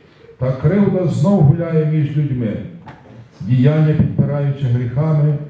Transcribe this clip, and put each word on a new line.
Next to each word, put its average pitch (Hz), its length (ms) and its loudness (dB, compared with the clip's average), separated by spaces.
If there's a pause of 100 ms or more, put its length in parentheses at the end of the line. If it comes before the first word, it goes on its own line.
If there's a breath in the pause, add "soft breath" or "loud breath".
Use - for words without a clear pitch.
(380 loud breath)
Та 127 140 -2
кривда 185 560 0
знов 180 340 0
гуляє 165 440 2
між 151 320 -2
людьми, 123 400 -2 (840)
діяння 147 520 2
підпираючи 139 720 0
гріхами, 143 720 0 (120)